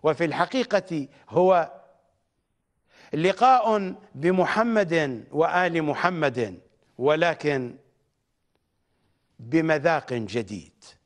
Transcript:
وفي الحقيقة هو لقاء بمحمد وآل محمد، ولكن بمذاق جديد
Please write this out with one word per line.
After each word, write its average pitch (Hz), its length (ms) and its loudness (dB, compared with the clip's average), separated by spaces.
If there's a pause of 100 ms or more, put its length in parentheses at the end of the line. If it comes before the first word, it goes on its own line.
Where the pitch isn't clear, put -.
وفي 156 220 0
الحقيقة 175 800 -2 (220)
هو 180 420 2 (1400)
لقاء 208 800 2 (200)
بمحمد 170 1160 0
وآل 165 520 0
محمد، 139 760 -2 (380)
ولكن 147 760 0 (1600)
بمذاق 156 760 0
جديد 104 680 -8 (220)